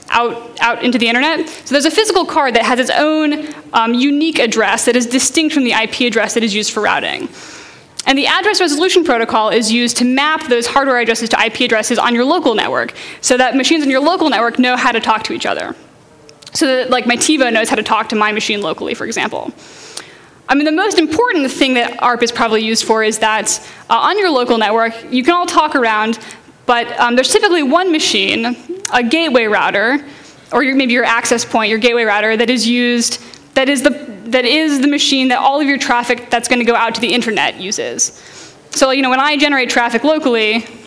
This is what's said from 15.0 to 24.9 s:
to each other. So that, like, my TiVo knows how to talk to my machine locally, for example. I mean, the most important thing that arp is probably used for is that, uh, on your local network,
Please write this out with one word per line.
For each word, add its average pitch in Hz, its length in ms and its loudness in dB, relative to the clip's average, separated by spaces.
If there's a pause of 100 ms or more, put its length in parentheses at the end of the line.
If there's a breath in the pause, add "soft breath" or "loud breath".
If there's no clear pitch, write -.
to - 100 -6
each - 140 -6
other. 85 280 -6 (800)
So 311 140 0
that, 254 240 0
like, 247 160 0
my 240 80 2
TiVo 254 360 2
knows 220 160 0
how 254 100 -2
to 214 40 0
talk 220 280 -2
to 233 60 -2
my 214 160 2
machine 208 300 -4
locally, - 320 -6
for - 120 -8
example. - 460 -6 (960 loud breath)
I 240 60 2
mean, 285 120 2
the 311 60 0
most 370 280 0
important 320 500 0
thing 262 260 0
that - 280 -4
arp 233 180 0
is 233 100 0
probably 220 300 0
used 220 240 -2
for 220 160 2
is 220 180 0
that, 214 400 -2 (300 loud breath)
uh, - 60 2
on 359 240 2
your 381 100 2
local 247 300 2
network, 226 340 0 (180)